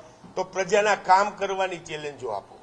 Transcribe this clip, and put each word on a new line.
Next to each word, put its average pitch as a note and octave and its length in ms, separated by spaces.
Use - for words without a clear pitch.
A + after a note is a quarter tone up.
તો F#3 100
પ્રજાના G3 500
કામ G3 360
કરવાની F#3+ 460
ચેલેન્જો D3 520
આપો. G2+ 340